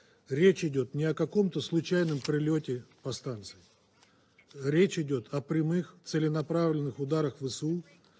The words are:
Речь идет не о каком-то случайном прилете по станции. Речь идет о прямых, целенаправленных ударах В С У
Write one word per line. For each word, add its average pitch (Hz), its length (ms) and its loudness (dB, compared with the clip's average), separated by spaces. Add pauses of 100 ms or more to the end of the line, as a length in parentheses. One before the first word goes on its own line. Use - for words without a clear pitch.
(280)
Речь 170 360 4
идет 135 280 -2
не 147 120 -2
о 156 100 0
каком-то 170 480 0
случайном 165 580 0
прилете 151 640 0 (180)
по 131 100 -6
станции. 104 440 -10 (960)
Речь 147 460 2
идет 139 340 -2
о 143 80 -2
прямых, 160 640 -2
целенаправленных 156 960 0
ударах 143 400 -2
В 135 80 -4
С - 140 -8
У 165 200 -2 (380)